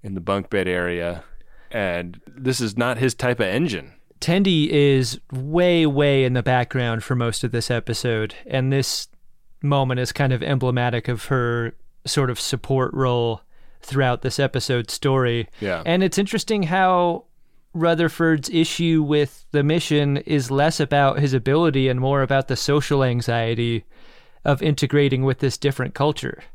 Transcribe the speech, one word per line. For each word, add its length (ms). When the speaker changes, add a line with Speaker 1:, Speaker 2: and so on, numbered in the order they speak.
Speaker 1:
in 140
the 60
bunk 280
bed 180
area. 560
And 560
this 360
is 140
not 220
his 160
type 260
of 60
engine. 480
Speaker 2:
Tendi 500
is 500
way, 540
way 380
in 100
the 80
background 640
for 120
most 280
of 80
this 180
episode, 640
and 260
this 340
moment 380
is 120
kind 220
of 80
emblematic 640
of 180
her 500
sort 240
of 80
support 560
role 460
throughout 420
this 160
episode's 540
story. 540
Speaker 1:
Yeah. 260
Speaker 2:
And 180
it's 140
interesting 460
how 600
Rutherford's 760
issue 540
with 480
the 120
mission 540
is 320
less 300
about 400
his 140
ability 540
and 120
more 240
about 240
the 80
social 480
anxiety 840
of 200
integrating 600
with 160
this 180
different 360
culture. 480